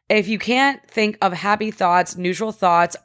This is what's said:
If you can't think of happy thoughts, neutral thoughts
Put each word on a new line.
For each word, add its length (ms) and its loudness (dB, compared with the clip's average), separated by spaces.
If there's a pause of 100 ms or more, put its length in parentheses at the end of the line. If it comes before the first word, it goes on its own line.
If 200 2
you 100 -2
can't 500 0
think 340 -2
of 120 0
happy 380 -2
thoughts, 440 0
neutral 360 -4
thoughts 540 2